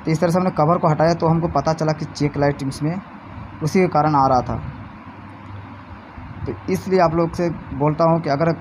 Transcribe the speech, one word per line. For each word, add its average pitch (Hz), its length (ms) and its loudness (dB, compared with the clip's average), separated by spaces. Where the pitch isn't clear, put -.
तो 160 60 -2
इस 156 100 0
तरह 175 100 4
से 170 80 2
हमने 185 140 2
कवर 165 260 2
को 170 100 2
हटाया 156 260 4
तो 170 140 0
हमको 165 220 2
पता 147 240 0
चला 156 180 -2
कि 151 140 -4
चेक 147 300 -2
लाइट 143 280 0
इसमें 143 320 -4
उसी 160 180 2
के 180 80 4
कारण 151 260 2
आ 135 120 6
रहा 127 160 4
था। 117 140 -4
तो 127 80 -4
इसलिए 185 300 2
आप 165 140 4
लोग 170 180 2
से 175 160 -2
बोलता 151 280 2
हूँ 165 160 4
कि 160 100 -4
अगर 156 300 2